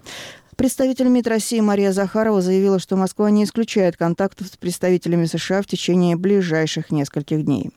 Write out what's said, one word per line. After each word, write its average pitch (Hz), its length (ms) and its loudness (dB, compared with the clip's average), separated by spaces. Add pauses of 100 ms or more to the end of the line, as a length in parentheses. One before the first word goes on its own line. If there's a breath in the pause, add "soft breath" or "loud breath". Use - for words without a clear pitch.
(560 loud breath)
Представитель 262 500 0
мид 247 220 2
России 226 320 0
Мария 202 320 2
Захарова 202 500 0
заявила, 190 380 2
что - 160 -4
Москва 190 340 0
не 208 140 4
исключает 202 520 0
контактов 180 520 -4
с - 80 -20
представителями 175 680 0
С 165 140 -2
Ш 185 200 -2
А 202 40 0
в - 60 -12
течение 175 480 0
ближайших 170 760 0
нескольких 151 540 -4
дней. 131 320 -2